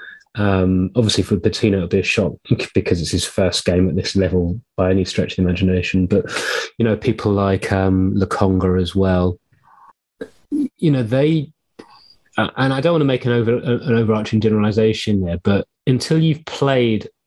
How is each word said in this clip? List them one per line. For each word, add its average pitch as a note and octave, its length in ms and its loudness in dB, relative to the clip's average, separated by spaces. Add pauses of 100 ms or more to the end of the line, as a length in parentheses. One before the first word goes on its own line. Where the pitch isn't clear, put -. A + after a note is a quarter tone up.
(360)
Um, F#2 600 2
obviously G#2+ 280 2
for G#2 140 0
Patino, G#2 400 0
it'll F2 120 -4
be G2 100 2
a F2+ 40 0
shock E2 300 -2 (400)
because F#2 280 0
it's D2 100 -6
his - 140 -2
first - 400 -2
game F2+ 240 2
at C#2+ 60 -4
this - 200 -4
level F2+ 460 0 (160)
by F#2 120 2
any F#2+ 140 2
stretch - 300 -4
of - 40 -10
the F#2+ 40 0
imagination. F#2 680 0
But, F#2+ 240 0 (460)
you A2+ 80 0
know, G#2+ 100 2
people G#2+ 380 -2
like, G2 380 0
um, F#2+ 440 2
Lokonga F#2 680 0
as F2+ 140 -4
well, F2+ 420 2 (1400)
you D#3+ 140 2
know, C3 120 0
they, C#3 480 0 (840)
uh, A2 180 0
and C3+ 180 0
I C3+ 60 -2
don't E3+ 140 2
wanna D3+ 120 2
make C3 200 0
an A#2+ 80 2
over-, A#2 240 2
an A#2+ 360 -2
overarching A2 480 0
generalization G#2+ 800 0
there, F2 180 -4
but G2+ 280 0 (200)
until C3 320 0
you've D#3+ 260 0
played B2 640 0 (180)